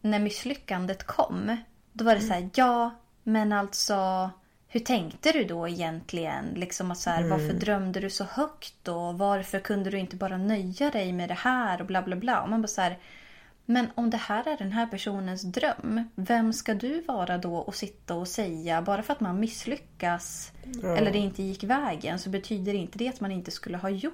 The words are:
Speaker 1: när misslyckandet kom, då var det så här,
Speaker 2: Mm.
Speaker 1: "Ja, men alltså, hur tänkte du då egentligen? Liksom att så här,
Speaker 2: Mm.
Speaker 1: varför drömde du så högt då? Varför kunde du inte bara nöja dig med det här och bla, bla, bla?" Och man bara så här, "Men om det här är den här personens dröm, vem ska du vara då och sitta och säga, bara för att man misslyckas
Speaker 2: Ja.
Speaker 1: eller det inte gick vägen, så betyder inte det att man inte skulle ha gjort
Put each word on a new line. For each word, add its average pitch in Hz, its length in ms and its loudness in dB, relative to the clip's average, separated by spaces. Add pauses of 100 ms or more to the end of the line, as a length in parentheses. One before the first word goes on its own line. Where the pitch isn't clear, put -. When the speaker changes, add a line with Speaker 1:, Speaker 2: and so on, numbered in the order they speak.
Speaker 1:
när 214 180 2
misslyckandet 202 840 -2
kom, 208 520 0 (360)
då 226 120 -4
var 226 100 10
det 202 60 4
så 214 120 0
här, 175 60 2
Speaker 2:
Mm. 180 160 -4
Speaker 1:
"Ja, 240 360 6 (320)
men 220 300 4
alltså, 190 800 2 (380)
hur 233 120 0
tänkte 233 520 2
du 285 120 4
då 170 240 -2
egentligen? 165 760 -4 (100)
Liksom 180 360 -2
att 175 80 -4
så - 120 0
här, 170 120 4
Speaker 2:
Mm. 165 80 2
Speaker 1:
varför 156 240 2
drömde 190 460 0
du 196 100 -4
så 196 140 -2
högt - 580 -4
då? 175 300 -4
Varför 196 480 2
kunde 196 300 0
du 196 80 -2
inte 185 180 -4
bara 190 220 -2
nöja 202 520 2
dig 190 220 0
med 175 160 -2
det - 100 -2
här 240 420 2
och 175 60 -6
bla, 190 160 0
bla, 185 140 -2
bla?" 226 260 2
Och - 60 -4
man 220 140 2
bara 208 60 0
så 208 120 -2
här, 180 180 2 (680)
"Men 233 280 4
om 233 160 2
det 226 60 0
här 214 320 -2
är 302 80 0
den 196 160 -4
här 233 140 0
personens 196 560 -4
dröm, 226 720 0
vem 226 380 2
ska 220 220 -2
du 254 260 -2
vara 185 380 -2
då 175 180 -2
och 185 180 -4
sitta - 400 -8
och 175 140 -4
säga, 170 540 -2
bara 202 200 0
för 285 100 -2
att - 80 -2
man 185 200 2
misslyckas - 1120 -4 (300)
Speaker 2:
Ja. 175 140 2
Speaker 1:
eller 208 160 4
det 208 60 2
inte 196 240 0
gick 190 220 -4
vägen, 196 540 0
så 190 120 -6
betyder 196 440 -2
inte 190 240 -4
det 240 100 -2
att 254 120 -8
man 190 120 -2
inte 180 180 -6
skulle 180 280 -8
ha 190 120 -2
gjort 202 240 -4